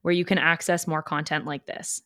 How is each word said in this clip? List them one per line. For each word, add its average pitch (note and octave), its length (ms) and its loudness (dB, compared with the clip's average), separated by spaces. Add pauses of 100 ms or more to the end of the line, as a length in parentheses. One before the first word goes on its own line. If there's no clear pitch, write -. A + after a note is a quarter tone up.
where F3 120 4
you F3 100 4
can F#3 140 2
access E3 480 2
more D#3 160 -2
content D3+ 440 -2
like D3 200 -6
this. - 400 -8